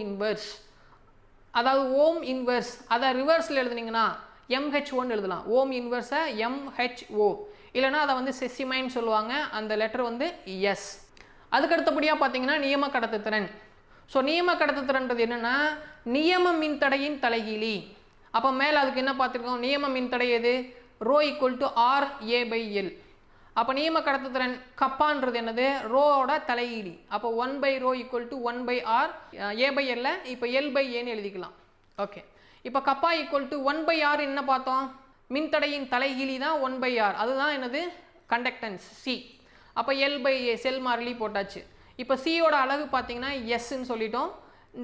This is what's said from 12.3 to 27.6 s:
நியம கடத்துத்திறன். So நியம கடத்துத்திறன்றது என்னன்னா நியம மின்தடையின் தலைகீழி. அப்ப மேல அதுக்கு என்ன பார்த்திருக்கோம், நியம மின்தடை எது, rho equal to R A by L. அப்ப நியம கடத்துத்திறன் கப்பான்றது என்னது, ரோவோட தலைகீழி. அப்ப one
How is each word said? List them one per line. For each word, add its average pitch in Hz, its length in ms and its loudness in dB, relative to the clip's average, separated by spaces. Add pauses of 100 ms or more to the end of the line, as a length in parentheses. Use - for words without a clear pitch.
நியம 277 300 2
கடத்துத்திறன். 214 520 -2 (680)
So 269 160 4
நியம 349 340 2
கடத்துத்திறன்றது 262 640 0
என்னன்னா 240 280 0 (600)
நியம 359 360 4 (100)
மின்தடையின் 285 600 0
தலைகீழி. 220 520 0 (640)
அப்ப 262 220 2
மேல 294 240 4
அதுக்கு 254 220 0
என்ன 269 160 0
பார்த்திருக்கோம், 247 460 -2
நியம 285 280 0
மின்தடை 247 320 0 (120)
எது, 240 140 2 (540)
rho 277 100 6 (140)
equal 254 320 0
to 269 60 2 (320)
R - 20 4 (360)
A 240 120 0
by 226 100 -2 (240)
L. 170 40 -4 (720)
அப்ப 240 180 2
நியம 320 280 2
கடத்துத்திறன் 262 480 0 (260)
கப்பான்றது 262 600 2
என்னது, 226 260 0 (260)
ரோவோட 269 400 6 (160)
தலைகீழி. 233 460 -2 (220)
அப்ப 214 100 -2 (160)
one 262 120 -2 (100)